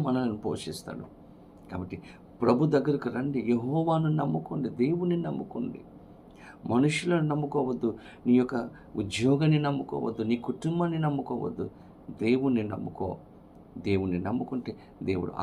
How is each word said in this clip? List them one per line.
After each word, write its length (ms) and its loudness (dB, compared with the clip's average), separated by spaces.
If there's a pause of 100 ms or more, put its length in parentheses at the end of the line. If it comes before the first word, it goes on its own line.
మనల్ని 380 0
పోషిస్తాడు. 600 -8 (680)
కాబట్టి 260 -8 (440)
ప్రభు 340 6
దగ్గరకు 400 2
రండి, 240 -2 (120)
యెహోవాను 600 2 (100)
నమ్ముకోండి, 480 -2 (140)
దేవుణ్ణి 340 2 (100)
నమ్ముకోండి. 540 -6 (880)
మనుషులను 600 4
నమ్ముకోవద్దు, 580 0 (360)
నీ 140 6
యొక్క 160 2 (460)
ఉద్యోగాన్ని 680 4
నమ్ముకోవద్దు, 640 -2
నీ 60 2 (120)
కుటుంబాన్ని 580 -2
నమ్ముకోవద్దు, 600 -4 (580)
దేవుణ్ణి 400 4 (100)
నమ్ముకో. 360 -6 (800)
దేవుణ్ణి 400 2
నమ్ముకుంటే 440 -4 (380)
దేవుడు 220 -2 (120)